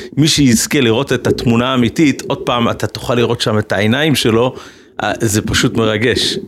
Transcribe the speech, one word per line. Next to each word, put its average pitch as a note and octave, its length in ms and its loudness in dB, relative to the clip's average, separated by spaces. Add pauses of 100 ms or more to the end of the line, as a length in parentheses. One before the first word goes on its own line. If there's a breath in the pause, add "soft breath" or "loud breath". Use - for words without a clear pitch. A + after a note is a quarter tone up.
(160 loud breath)
מי D3 120 4
שיזכה C#3+ 520 2
לראות B2 320 2
את B2 140 -2
התמונה A#2 460 2
האמיתית, B2+ 540 2
עוד C#3 120 -4
פעם, A#2+ 300 0
אתה - 180 -2
תוכל - 280 -6
לראות A#2 260 0
שם G#2+ 180 0
את - 140 -4
העיניים A#2 420 2
שלו, A#2+ 400 2 (480 loud breath)
אה, G#2 180 -2
זה G#2+ 220 0
פשוט - 340 -2
מרגש. A2 600 0 (120)